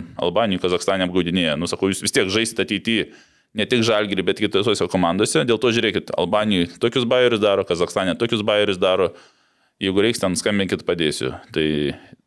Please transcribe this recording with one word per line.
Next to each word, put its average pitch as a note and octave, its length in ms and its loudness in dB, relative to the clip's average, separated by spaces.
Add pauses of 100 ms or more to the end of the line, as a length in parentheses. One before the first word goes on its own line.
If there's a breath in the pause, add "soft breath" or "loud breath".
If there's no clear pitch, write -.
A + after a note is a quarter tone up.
(180)
Albanijoj, F#2+ 460 -2
Kazakstane F#2 420 0
apgaudinėja. F2 560 0
Nu, - 80 -4
sakau, F#3+ 220 0
jūs - 100 -4
vis - 160 -4
tiek G2 160 0
žaisit A2+ 320 0
ateityje G#2 460 -2 (420 loud breath)
ne G#2+ 160 -2
tik A#2 160 2
Žalgirį, G#2 400 0
bet F#2+ 160 -2
kitose G2+ 480 0
komandose. F#2+ 560 2
Dėl A#2 160 0
to A#2+ 80 2
žiūrėkit, A2 480 0
Albanijoj F#2+ 640 0
tokius B2 240 0
bajerius A#2+ 400 4
daro, G2 220 2
Kazakstane F2 500 0
tokius A2+ 240 -2
bajerius G#2 400 2
daro. F#2 300 2 (680 soft breath)
Jeigu F#2+ 160 0
reiks, A2+ 240 2
ten F#2 160 0
skambinkit, G2 480 -2
padėsiu. D#2 460 -2 (180)
Tai, D#2+ 140 -2 (640 loud breath)